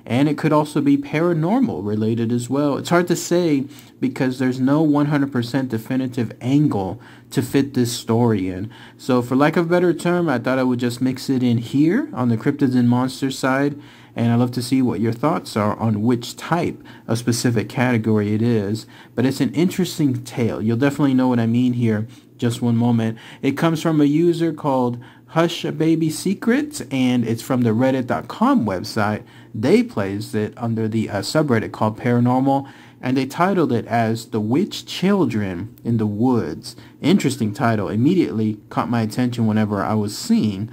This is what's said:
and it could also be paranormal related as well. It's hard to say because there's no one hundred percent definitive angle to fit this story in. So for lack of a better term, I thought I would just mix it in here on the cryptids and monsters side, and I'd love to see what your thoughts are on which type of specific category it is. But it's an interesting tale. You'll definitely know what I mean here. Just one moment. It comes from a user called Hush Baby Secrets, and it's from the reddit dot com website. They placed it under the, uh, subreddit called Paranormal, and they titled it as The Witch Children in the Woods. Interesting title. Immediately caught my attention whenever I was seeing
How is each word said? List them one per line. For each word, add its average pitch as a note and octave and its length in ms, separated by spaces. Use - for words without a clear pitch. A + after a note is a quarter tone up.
and C3+ 240
it D3 80
could D3+ 160
also D3+ 280
be C#3 160
paranormal D#3 880
related A2 480
as A#2+ 160
well. C#3 300
It's - 140
hard F3 160
to F3 80
say E3 500
because C3 380
there's B2+ 220
no C#3 240
one D3 240
hundred C#3 240
percent B2+ 380
definitive B2+ 600
angle B2 600
to C3+ 100
fit C#3 320
this A#2+ 180
story A2+ 560
in. F#2 220
So B2 260
for B2 120
lack D3+ 220
of F3 80
a E3 40
better F3 260
term, F3 340
I B2 80
thought B2+ 220
I C3 40
would B2+ 160
just A#2+ 220
mix B2+ 260
it C3 140
in A#2+ 160
here D#3 560
on B2 160
the A2+ 80
cryptids C#3 380
and B2 120
monsters B2+ 500
side, C#3 380
and A#2 160
I'd A#2 80
love B2 120
to B2 100
see C3 220
what F#2+ 180
your A2+ 100
thoughts D#3 460
are G#2 220
on G#2+ 240
which A#2+ 320
type - 480
of A#2 100
specific A#2+ 500
category A2 680
it A2 80
is. A2 420
But A#2+ 100
it's C#3 160
an B2 140
interesting D#3+ 680
tale. A2 400
You'll A#2 160
definitely C#3 380
know B2+ 140
what A#2+ 100
I A2+ 80
mean B2 260
here. A2+ 340
Just A#2+ 240
one A#2+ 160
moment. A2+ 400
It C#3 160
comes E3 240
from D#3+ 180
a D3 60
user E3 480
called B2+ 460
Hush E3 320
Baby D#3 460
Secrets, A3+ 720
and B2+ 340
it's A2+ 160
from B2+ 200
the A#2 100
reddit C3 340
dot F2+ 220
com B3 360
website. G#2 600
They C#3 280
placed G#2 540
it G#2+ 200
under A2+ 320
the, G#2+ 220
uh, G2+ 120
subreddit A#2 500
called A2 260
Paranormal, C3 680
and B2+ 160
they C3 80
titled E3+ 480
it A2 140
as A2+ 400
The A2+ 120
Witch A#2+ 460
Children A#2 840
in A#2 140
the G#2+ 80
Woods. G#2 720
Interesting B2+ 520
title. A2 360
Immediately A2+ 680
caught G2 200
my A#2 120
attention A#2 460
whenever G#2 360
I G2+ 120
was G#2 200
seeing A2+ 580